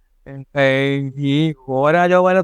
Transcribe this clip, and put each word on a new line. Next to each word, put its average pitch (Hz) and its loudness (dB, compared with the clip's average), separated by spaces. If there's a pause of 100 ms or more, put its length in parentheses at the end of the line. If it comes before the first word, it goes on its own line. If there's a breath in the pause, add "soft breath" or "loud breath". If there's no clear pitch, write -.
(580)
ഏ, 135 0 (180)
ഈ 143 -2 (160)
ഓ 135 0
രാജഗോപാലിനെ 180 2